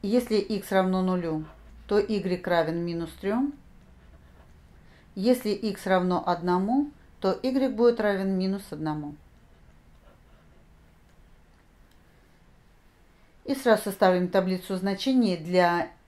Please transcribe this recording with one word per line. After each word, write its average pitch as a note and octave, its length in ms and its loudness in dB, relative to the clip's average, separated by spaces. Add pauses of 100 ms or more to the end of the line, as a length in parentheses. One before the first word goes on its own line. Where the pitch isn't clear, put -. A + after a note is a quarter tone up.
Если A3 340 0
x G3+ 340 -4
равно F#3+ 320 2
нулю, E3 420 -2 (400)
то G#3 140 2
y F#3+ 480 -2
равен E3+ 360 0
минус E3+ 280 -6 (100)
трём. B3+ 320 -2 (1600)
Если A3 380 2
x G3 340 -4
равно F#3 420 2
одному, F#3 640 0 (300)
то - 140 0 (100)
y C4 260 0
будет A#3 300 4
равен G3 360 0
минус F#3+ 360 -2
одному. D3+ 440 -6 (4000)
И C#4 80 -2
сразу A#3 300 2
составим F#3 440 2
таблицу F#3 480 -2
значений G3 640 0
для F3 540 0 (160)